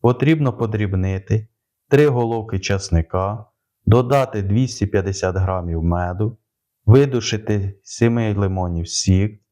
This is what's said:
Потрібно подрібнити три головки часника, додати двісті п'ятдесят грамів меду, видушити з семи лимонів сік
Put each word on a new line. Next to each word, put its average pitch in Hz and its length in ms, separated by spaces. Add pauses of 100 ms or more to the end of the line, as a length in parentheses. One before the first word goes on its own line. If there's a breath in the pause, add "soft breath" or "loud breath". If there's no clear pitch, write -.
Потрібно 135 520
подрібнити 104 920 (420)
три 147 180
головки 117 520
часника, 95 840 (400)
додати 123 560
двісті 104 440
п'ятдесят 92 500
грамів 90 480
меду, 90 540 (480)
видушити 107 1000
з - 120
семи 117 380
лимонів 92 540
сік 98 540 (100)